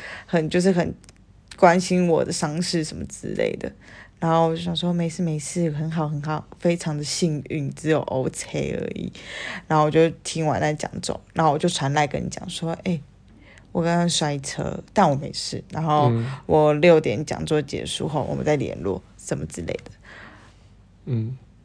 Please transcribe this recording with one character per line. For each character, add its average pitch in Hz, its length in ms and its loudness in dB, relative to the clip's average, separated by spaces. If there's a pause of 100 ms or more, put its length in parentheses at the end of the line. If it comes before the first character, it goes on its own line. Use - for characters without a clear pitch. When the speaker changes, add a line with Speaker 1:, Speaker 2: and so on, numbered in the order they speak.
(260)
Speaker 1:
很， 160 240 0
就 180 120 2
是 190 100 4
很 170 220 0 (640)
关 180 220 8
心 180 280 2
我 160 160 4
的 - 80 -2
伤 160 300 -2
势 175 220 -2
什 - 120 -10
么 - 100 -8
之 - 240 -12
类 53 280 -2
的。 - 140 -8 (480)
然 165 120 0
后 165 160 4
我 165 80 -2
就 170 60 -6
想 175 120 -4
说 175 200 -2
，“没 170 160 0
事， 165 120 -6
没 160 160 0
事， 170 340 -2
很 156 200 -4
好， 160 160 -2
很 147 160 -4
好， 156 220 -6 (120)
非 170 200 2
常 156 200 -4
的 147 60 -6
幸 151 460 -2
运， 143 260 -4
只 156 140 -4
有 156 140 4
O 131 300 -2
C - 380 -6
而 - 240 -6
已。” - 160 -8 (560)
然 156 100 2
后 151 60 6
我 151 80 2
就 160 180 6 (140)
听 160 220 -4
完 123 160 2
那 151 100 0
讲 - 180 -6 (120)
座， - 180 -6 (140)
然 160 120 2
后 151 60 6
我 139 80 0
就 180 80 2
传 139 240 -2
来 147 160 2
跟 - 160 -4
你 - 60 -6
讲 - 200 -10
说 165 220 -6 (140)
，“哎， 170 160 -2 (720)
我 175 100 0
刚 170 140 2
刚 175 120 2
摔 147 280 0
车， - 420 -6 (140)
但 185 160 6
我 139 40 4
没 139 200 -4
事。” - 360 -8
然 156 140 -6
后 151 260 4
Speaker 2:
嗯。 117 160 2 (200)
Speaker 1:
我 151 300 6
六 156 260 8
点 143 240 -2
讲 - 200 -4
座 151 160 2
结 139 240 -6
束 - 220 -4
后， 143 220 -2
我 - 40 -4
们 67 120 -4
再 151 100 2
联 76 260 -4
络 92 220 -4 (140)
什 - 200 -6
么 76 80 -6
之 - 140 -10
类 82 140 -6
的。 - 180 -12 (1120)
Speaker 2:
嗯。 120 340 -4 (280)